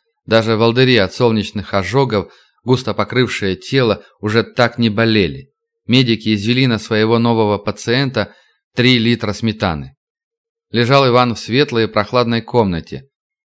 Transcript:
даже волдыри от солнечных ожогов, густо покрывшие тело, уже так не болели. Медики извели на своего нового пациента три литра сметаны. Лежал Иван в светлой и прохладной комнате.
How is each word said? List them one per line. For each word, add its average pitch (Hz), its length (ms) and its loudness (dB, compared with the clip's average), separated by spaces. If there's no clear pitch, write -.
даже 113 300 2
волдыри 117 400 2
от 95 180 0
солнечных 110 580 -2
ожогов, 104 600 -2
густо 117 300 0
покрывшие 104 600 -2
тело, 120 460 -2
уже 107 220 0
так 117 360 -2
не 117 120 2
болели. 104 640 0
Медики 113 480 2
извели 120 320 0
на 117 120 0
своего 110 400 0
нового 113 400 0
пациента 117 760 -4
три 123 240 4
литра 113 340 0
сметаны. 95 640 -6
Лежал 123 360 2
Иван 120 280 2
в 107 40 -10
светлой 123 460 -2
и - 20 2
прохладной 117 540 -2
комнате. 90 680 -2